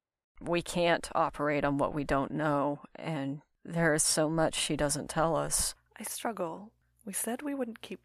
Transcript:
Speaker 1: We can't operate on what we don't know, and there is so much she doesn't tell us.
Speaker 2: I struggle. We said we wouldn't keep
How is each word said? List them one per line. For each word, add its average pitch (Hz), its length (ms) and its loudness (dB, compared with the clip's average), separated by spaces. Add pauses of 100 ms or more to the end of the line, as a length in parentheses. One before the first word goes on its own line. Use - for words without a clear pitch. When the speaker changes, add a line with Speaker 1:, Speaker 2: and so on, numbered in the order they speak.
(400)
Speaker 1:
We 170 220 0
can't 170 520 2
operate 147 500 2
on 143 140 2
what 135 140 2
we 151 120 -2
don't 139 260 2
know, 147 500 0 (140)
and 147 480 -6 (220)
there 165 280 4
is 160 120 4
so 156 260 4
much 160 240 2
she - 220 0
doesn't 143 340 0
tell 160 260 2
us. - 380 0 (240)
Speaker 2:
I 220 60 -12
struggle. 190 640 -6 (340)
We 202 80 -10
said 233 300 -4
we 285 120 -4
wouldn't 240 280 -6
keep - 220 -12